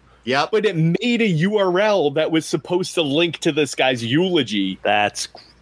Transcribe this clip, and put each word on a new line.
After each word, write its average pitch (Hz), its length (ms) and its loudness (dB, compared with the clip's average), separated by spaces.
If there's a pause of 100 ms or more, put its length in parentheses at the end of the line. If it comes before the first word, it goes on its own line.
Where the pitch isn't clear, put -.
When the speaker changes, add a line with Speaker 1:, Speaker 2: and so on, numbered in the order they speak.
(240)
Speaker 1:
Yep. 139 260 0
Speaker 2:
But 214 160 2
it 196 80 -2
made 180 480 2
a 226 60 2
U 185 300 0
R 185 200 2
L 196 340 2
that 151 200 0
was 160 140 2
supposed 180 480 -2
to 175 80 0
link 151 360 0
to 165 140 0
this 143 240 -2
guy's 131 280 0
eulogy. 117 800 0
Speaker 3:
That's 104 460 0 (320)